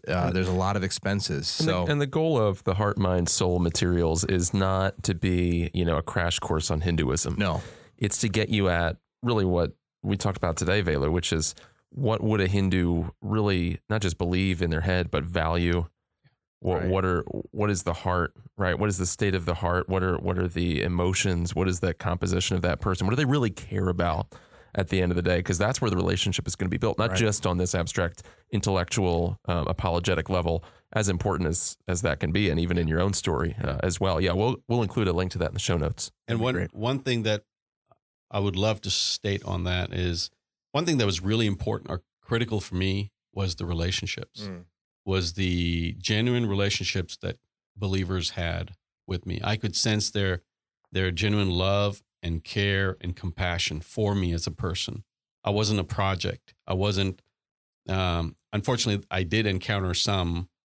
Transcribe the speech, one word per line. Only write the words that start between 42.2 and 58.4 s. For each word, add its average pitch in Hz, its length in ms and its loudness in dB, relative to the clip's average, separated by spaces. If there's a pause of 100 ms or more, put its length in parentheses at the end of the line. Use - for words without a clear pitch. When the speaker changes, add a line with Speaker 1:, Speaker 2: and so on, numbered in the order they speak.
Speaker 3:
critical 113 380 -2
for - 160 -6
me 98 360 0 (220)
was 92 220 -2
the 87 100 -6
relationships, 87 800 -4
Speaker 1:
Mm. 90 180 -14 (400)
Speaker 3:
was 92 280 0
the 87 640 0
genuine 117 480 2
relationships 98 760 -2
that 90 160 -6 (400)
believers 95 540 -2
had 85 420 -4 (340)
with 90 180 -4
me. 90 180 -4
I 104 120 0
could 104 200 -4
sense 107 360 0
their, 95 300 0 (500)
their 92 200 0
genuine 101 400 2
love 101 520 0 (240)
and 85 160 -4
care 98 580 0
and 90 140 -6
compassion 85 640 -4
for 101 340 -2
me 90 200 0
as 82 120 -2
a 82 60 -4
person. - 520 -6 (400)
I 92 60 -2
wasn't 104 300 2
a 90 60 0
project. 95 680 -2 (140)
I 90 60 -2
wasn't, 95 480 0 (640)
um, 90 480 -2 (180)